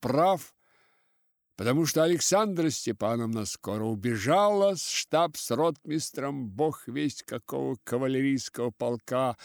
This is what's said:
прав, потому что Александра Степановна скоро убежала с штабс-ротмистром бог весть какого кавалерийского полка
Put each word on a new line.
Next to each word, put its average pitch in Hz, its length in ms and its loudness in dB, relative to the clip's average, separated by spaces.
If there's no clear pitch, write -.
прав, 170 520 2
потому 131 320 2
что 160 160 4
Александра 175 640 2
Степановна 113 760 -2
скоро 107 400 -4
убежала 151 920 2
с - 120 -6
штабс-ротмистром 147 1600 -2
бог 143 380 -2
весть 139 360 -2
какого 135 600 -6
кавалерийского 131 840 0
полка 120 760 -2